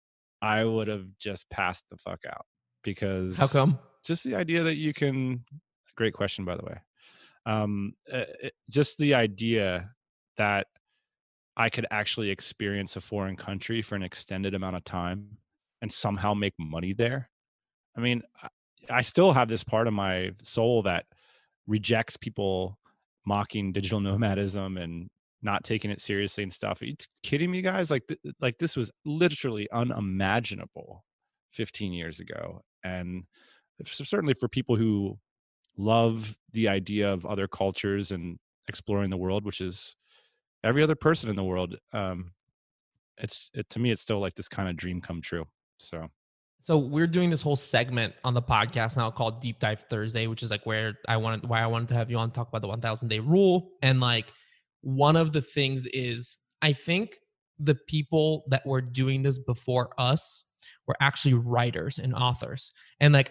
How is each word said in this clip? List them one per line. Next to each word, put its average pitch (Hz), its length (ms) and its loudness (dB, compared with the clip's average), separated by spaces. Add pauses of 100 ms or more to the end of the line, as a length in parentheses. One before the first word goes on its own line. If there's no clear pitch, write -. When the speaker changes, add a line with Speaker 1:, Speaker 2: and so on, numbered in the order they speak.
(420)
Speaker 1:
I 107 220 2
would 110 240 0
have 101 180 -6 (120)
just 101 300 -10
passed 90 420 -4
the - 60 -20
fuck 92 320 -10
out - 160 -14 (380)
because 92 560 -4
Speaker 2:
How 139 80 4
come? 135 320 4 (260)
Speaker 1:
just 165 200 -4
the 131 100 -4
idea 165 300 0
that 160 120 0
you 151 160 -2
can, 131 520 0 (520)
great 113 160 2
question, 98 320 -4
by 90 120 -4
the 87 80 -10
way. 87 120 -12 (720)
Um, 104 480 -2 (180)
uh, 123 120 -4 (180)
it, - 120 -10 (140)
just 135 300 2
the 143 160 4
idea 104 800 2 (440)
that 101 300 2 (880)
I 113 140 2
could 113 200 -4
actually 104 400 -2
experience 101 640 -4
a 95 40 -8
foreign 95 360 -4
country 101 440 -6
for 107 160 -6
an 98 60 -4
extended 95 520 -6
amount 92 220 -4
of 87 80 -10
time 95 540 -6 (420)
and 110 100 -6
somehow 101 440 0
make 101 240 -2
money 82 340 -4
there. 120 380 -2 (640)
I 120 40 -6
mean, 120 220 2 (200)
I, - 60 -12 (420)
I 123 120 2
still 175 300 6
have 127 160 6
this 110 160 -2
part 113 240 2
of 110 60 0
my 95 380 -2 (100)
soul 117 400 2
that 90 240 0 (600)
rejects 110 520 0
people 95 600 -4 (460)
mocking 101 480 0
digital 98 280 -2
nomadism 98 760 0
and 85 320 -8 (320)
not 104 220 -2
taking 107 300 -2
it 95 80 -10
seriously 101 420 -2
and 95 100 -6
stuff. - 300 -6
Are 117 40 -8
you 139 100 -8
t-, - 100 -16 (160)
kidding 147 260 0
me, 180 140 -4
guys? 185 300 0
Like, 131 160 0
th-, 160 100 -8 (220)
like, 123 180 -2
this 160 180 -2
was 117 140 -2 (140)
literally 147 640 -2
unimaginable 101 1300 -2 (480)
fifteen 104 400 -6
years 82 260 -8
ago. 85 440 -12 (200)
And 90 400 -8 (580)
f-, - 120 -14
certainly 147 420 0
for 123 140 -2
people 127 260 0
who 101 440 2 (580)
love 113 600 2 (140)
the 113 160 0
idea 101 460 0
of 87 120 -4
other 98 220 -4
cultures 98 640 -2
and 87 300 -8 (260)
exploring 101 440 -2
the 95 60 -2
world, 95 280 -2
which 98 160 -6
is 92 340 -10 (680)
every 127 180 4
other 156 140 4
person 156 340 2
in 101 60 -2
the 95 80 -2
world, 90 320 -2 (160)
um, 92 400 -6 (840)
it's, - 380 -10
it, - 160 -8
to - 80 -8
me, 120 140 2
it's - 100 -4
still, 107 180 -2
like, 95 140 -4
this - 140 -12
kinda 95 240 -4
dream 90 280 -6
come 85 220 -8
true. 82 240 -6 (320)
So. 80 300 -12 (520)
Speaker 2:
So 165 180 4
we're 147 280 2
doing 175 240 2
this 160 120 0
whole 147 120 2
segment 120 600 2 (100)
on 127 100 2
the 120 80 4
podcast 113 540 2
now 113 160 2
called 113 280 -2
Deep 123 200 -6
Dive 107 280 0
Thursday, 113 380 -2
which 113 160 -4
is, 117 80 -4
like, 107 160 -4
where 110 280 -2 (140)
I 117 80 4
wanted, 113 320 -2
why 113 140 2
I 113 60 2
wanted 117 220 0
to 120 40 2
have 117 160 0
you 120 80 0
on, 113 140 0
talk 120 160 -4
about 110 140 -6
the 101 60 -4
one 113 120 -4
thousand 113 280 -2
day 110 120 0
rule. 180 500 6 (120)
And, 131 180 6
like, 120 320 2 (480)
one 143 360 6
of 160 160 4
the 147 100 2
things 135 460 0
is, 123 500 -4 (240)
I 151 100 6
think 180 460 -2 (400)
the 151 160 4
people 156 760 0
that 131 180 2
were 135 140 2
doing 131 420 0
this 135 160 2
before 123 600 0
us 135 460 2 (420)
were - 140 0
actually 139 340 4
writers 120 640 0
and 127 160 -2
authors. 123 580 -2 (280)
And, 147 140 10
like, 139 160 8